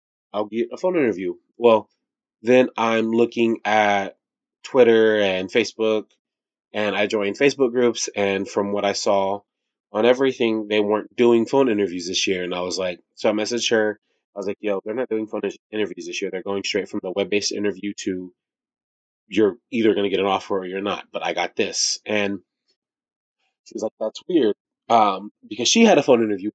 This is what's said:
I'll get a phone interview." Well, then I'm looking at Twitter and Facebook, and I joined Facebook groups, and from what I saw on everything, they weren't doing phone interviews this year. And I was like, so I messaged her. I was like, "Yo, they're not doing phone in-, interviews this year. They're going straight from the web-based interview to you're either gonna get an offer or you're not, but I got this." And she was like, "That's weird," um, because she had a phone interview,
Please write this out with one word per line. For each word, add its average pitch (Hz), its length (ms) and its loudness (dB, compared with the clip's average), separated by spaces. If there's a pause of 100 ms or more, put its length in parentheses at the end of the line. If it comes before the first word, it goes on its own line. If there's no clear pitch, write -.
(340)
I'll 104 120 -2
get 110 280 -4
a 120 40 -10
phone 180 200 -2
interview." 95 380 0 (220)
Well, 113 300 4 (540)
then 127 340 4
I'm 113 360 0
looking 117 520 2
at 104 540 2 (460)
Twitter 113 580 4
and 95 280 0
Facebook, 110 580 -2 (680)
and 104 220 -4
I 104 100 0
joined 101 320 -2
Facebook 135 340 2
groups, 120 440 0
and 98 340 -2
from 101 220 -4
what 101 140 -2
I 101 80 0
saw 98 480 -2 (500)
on 110 160 2
everything, 123 600 0
they 107 120 0
weren't 104 360 -2
doing 120 300 4
phone 135 240 2
interviews 92 380 -2
this 92 180 -4
year. 92 180 -4
And 90 120 -6
I 90 60 -6
was 90 180 -6
like, 90 200 -6 (140)
so - 160 -2
I 104 40 2
messaged 107 360 -4
her. 107 300 0 (360)
I 98 40 -12
was 95 80 -8
like, 101 120 -8
"Yo, 101 240 -4
they're 107 100 -8
not 123 140 -6
doing 110 200 -4
phone 104 180 -8
in-, 95 60 -4 (200)
interviews 90 360 -6
this 87 140 -10
year. 95 100 -4
They're 92 120 -8
going 98 200 -6
straight 95 260 -4
from 107 120 -8
the 92 140 -8
web-based 98 380 -2
interview 101 460 -6
to 92 340 -8 (960)
you're 98 300 0 (140)
either 110 240 2
gonna 101 140 -2
get 92 100 -2
an 98 60 0
offer 98 320 -2
or 92 80 -6
you're 95 160 -8
not, 101 320 -8
but 90 100 -8
I 87 100 -4
got 87 220 -6
this." - 500 -4
And 101 340 -2 (1200)
she - 120 -20
was 104 80 -10
like, 110 140 -6
"That's - 300 -8
weird," 131 280 2 (340)
um, 104 420 2 (160)
because 113 220 -4
she 226 160 6
had 190 120 6
a 139 60 2
phone 120 180 4
interview, 104 340 -2